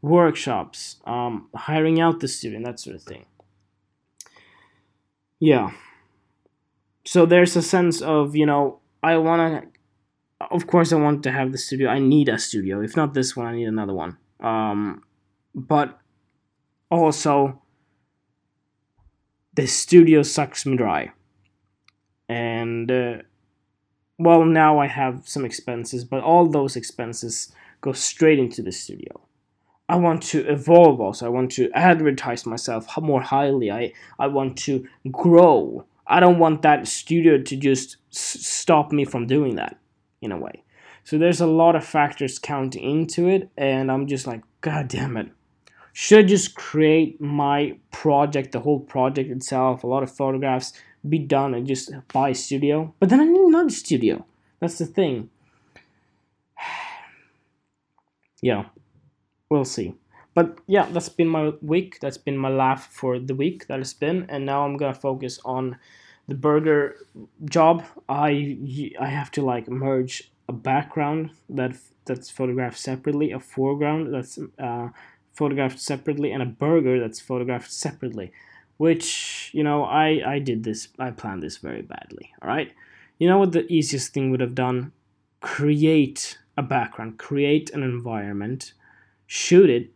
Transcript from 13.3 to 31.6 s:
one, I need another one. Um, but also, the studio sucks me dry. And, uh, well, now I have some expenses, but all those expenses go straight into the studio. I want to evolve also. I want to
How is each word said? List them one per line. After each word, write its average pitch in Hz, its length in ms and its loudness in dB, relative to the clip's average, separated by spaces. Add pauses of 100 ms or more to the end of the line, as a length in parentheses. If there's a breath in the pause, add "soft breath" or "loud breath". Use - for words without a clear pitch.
one, 120 120 -8
I 117 100 -8
need 117 80 -6
another 107 300 -6
one. 85 240 -10 (220)
Um, 107 640 -4 (500)
but 147 440 -2 (920)
also, 147 720 2 (1900)
the 135 120 -2
studio 160 560 8
sucks 139 440 -4
me 135 100 0
dry. 85 360 -2 (1160)
And, 117 640 -4
uh, 123 260 0 (1040)
well, 170 260 8
now 156 340 6
I 139 80 2
have 131 400 -4
some 135 200 -6
expenses, 120 580 -8
but 131 180 -6
all 170 240 6
those 143 300 0
expenses 117 760 -10 (280 soft breath)
go 135 120 -4
straight 156 460 2
into 120 240 -2
the 92 100 -10
studio. - 480 -16 (680)
I 175 80 2
want 170 280 2
to 143 240 -2
evolve 147 520 8
also. 113 260 -4
I 120 40 -4
want 127 220 -2
to 123 200 0